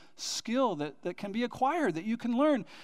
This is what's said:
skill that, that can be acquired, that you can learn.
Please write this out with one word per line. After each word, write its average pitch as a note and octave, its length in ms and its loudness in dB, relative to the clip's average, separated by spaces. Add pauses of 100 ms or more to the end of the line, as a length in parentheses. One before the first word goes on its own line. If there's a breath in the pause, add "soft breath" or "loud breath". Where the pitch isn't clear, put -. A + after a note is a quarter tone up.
(160 soft breath)
skill A#3 600 0
that, D3 260 -4
that F3+ 140 -4
can G#3 140 -8
be A3+ 140 0
acquired, C4 500 2
that D#3+ 100 -4
you A3 120 -2
can A#3+ 200 -2
learn. C#4 280 4 (200 loud breath)